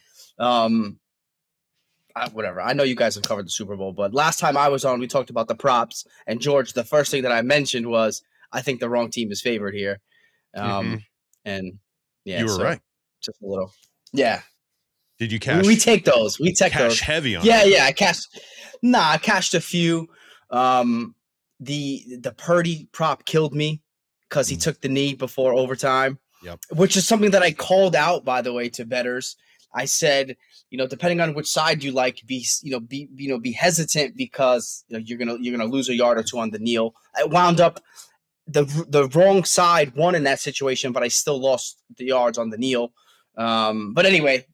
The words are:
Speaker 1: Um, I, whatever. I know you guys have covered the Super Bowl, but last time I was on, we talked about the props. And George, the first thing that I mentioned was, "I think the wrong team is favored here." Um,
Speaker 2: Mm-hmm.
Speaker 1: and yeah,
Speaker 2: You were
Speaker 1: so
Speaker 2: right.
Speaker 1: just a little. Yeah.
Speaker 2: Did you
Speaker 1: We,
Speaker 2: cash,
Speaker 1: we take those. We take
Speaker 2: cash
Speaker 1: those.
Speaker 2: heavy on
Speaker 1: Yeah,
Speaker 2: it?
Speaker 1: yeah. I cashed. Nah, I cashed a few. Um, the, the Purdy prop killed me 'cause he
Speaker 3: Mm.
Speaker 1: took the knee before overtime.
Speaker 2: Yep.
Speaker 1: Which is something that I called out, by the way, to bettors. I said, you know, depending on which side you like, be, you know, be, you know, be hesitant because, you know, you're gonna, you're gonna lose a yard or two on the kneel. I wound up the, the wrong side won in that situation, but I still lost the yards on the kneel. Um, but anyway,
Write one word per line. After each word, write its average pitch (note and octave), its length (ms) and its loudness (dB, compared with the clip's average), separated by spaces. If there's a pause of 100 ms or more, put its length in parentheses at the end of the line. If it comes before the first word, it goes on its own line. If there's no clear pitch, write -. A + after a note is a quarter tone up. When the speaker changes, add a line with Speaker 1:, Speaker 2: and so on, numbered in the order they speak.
(400)
Speaker 1:
Um, A2+ 600 0 (1160)
I, A#2+ 140 -4
whatever. G2+ 320 -6
I A#2 120 -2
know C#3+ 100 2
you B2+ 120 2
guys A#2 200 0
have G#2 100 -6
covered G#2 200 -6
the E2+ 60 -14
Super G2+ 240 -8
Bowl, F#2+ 180 -8
but G2+ 200 -4
last D3+ 260 0
time D3+ 180 0
I C#3+ 120 4
was C#3 160 0
on, B2+ 140 0
we B2+ 80 -6
talked C3 220 -4
about A2+ 180 -4
the A#2+ 80 -4
props. A#2+ 500 0 (200)
And A#2 160 -6
George, C#3 320 0
the A#2+ 100 -4
first C#3+ 280 0
thing C#3 120 -2
that B2 80 0
I A#2 100 2
mentioned C3 460 0
was, A2+ 360 0 (300)
"I B2+ 80 -6
think B2+ 180 -4
the B2 100 -4
wrong A#2+ 220 -2
team A2+ 200 -6
is G2+ 100 -8
favored G#2 340 -4
here." G2+ 240 -6 (560)
Um, G2+ 300 -4
Speaker 2:
Mm-hmm. A2+ 100 -6 (480)
Speaker 1:
and G2 360 -10 (440)
yeah, F#2 160 -6
Speaker 2:
You A#2 60 -2
were A2 60 0
Speaker 1:
so F#2 120 -2
Speaker 2:
right. D3+ 160 -2 (420)
Speaker 1:
just - 220 -14
a - 20 -18
little. F#3+ 260 -6 (420)
Yeah. A2+ 280 0 (800)
Speaker 2:
Did A#2 120 -4
you A2+ 40 -2
Speaker 1:
We, A#2 40 -6
Speaker 2:
cash, F3 280 2
Speaker 1:
we A3 80 8
take A3 300 4
those. A#2 340 4
We F3+ 140 0
take F#3 180 2
Speaker 2:
cash D3+ 100 0
Speaker 1:
those. A#2 200 2
Speaker 2:
heavy D3 340 -2
on E2 100 -4
Speaker 1:
Yeah, A3 180 6
Speaker 2:
it? G3 100 8
Speaker 1:
yeah. D#3 120 6
I C3+ 60 4
cashed. - 480 -2 (420)
Nah, A#3 300 4
I E3 60 2
cashed F#3+ 360 0
a E3+ 80 0
few. E3 460 -2 (420)
Um, B2 680 2 (440)
the, C#3 460 -8 (160)
the B2 100 -8
Purdy E3+ 640 -2
prop D#3 320 -4
killed D#3 280 0
me D#3 280 -4 (480)
'cause C3+ 180 0
he - 80 -4
Speaker 3:
Mm. E2+ 60 -8
Speaker 1:
took - 200 -4
the D3 80 -4
knee C#3 260 0
before B2+ 380 -2
overtime. C3 640 0 (260)
Speaker 2:
Yep. E2+ 160 -14 (120)
Speaker 1:
Which F3+ 240 2
is F#3+ 120 2
something G#3+ 240 4
that F#3+ 120 4
I E3+ 80 4
called F#3 440 2
out, D3+ 280 2
by B2+ 180 0
the B2 120 -4
way, A#2+ 160 -4
to A#2+ 160 -12
bettors. B2 500 -4 (380)
I B2+ 120 -6
said, C#3 520 0 (320)
you B2+ 80 -10
know, C3 100 -2
depending E3+ 320 -2
on E3 140 0
which D3+ 140 -6
side D#3+ 360 0
you C#3 80 -4
like, B2+ 340 -2
be, B2 200 -8 (160)
you D3 100 -12
know, B2+ 80 -4
be, C3+ 360 -12
you C#3 140 -10
know, B2+ 100 -2
be A#2+ 120 -6
hesitant D#3 640 -2
because, B2+ 720 -2
you A2+ 100 -10
know, A2+ 80 -8
you're A#2+ 120 -10
gonna, A#2+ 240 -4
you're B2 160 -4
gonna A2+ 120 -2
lose B2+ 200 -2
a B2 60 -2
yard A#2+ 220 2
or A2 60 -2
two A#2+ 160 -6
on A2 120 -4
the G#2+ 80 -10
kneel. A2+ 340 -2 (240)
I D3 80 0
wound E3+ 340 4
up E3+ 220 4 (680)
the, D3 160 2 (240)
the C#3+ 220 2
wrong F#3 340 6
side E3+ 520 2
won E3+ 200 2
in D#3 80 0
that C3+ 160 0
situation, C3+ 540 -4
but B2 100 0
I A#2+ 60 0
still C#3 300 -2
lost C3 420 -2 (160)
the B2+ 80 -12
yards B2 320 2
on A2+ 140 -4
the G#2+ 60 -8
kneel. A#2+ 360 -2 (440)
Um, A2 560 -2
but F3 120 4
anyway, D3+ 480 2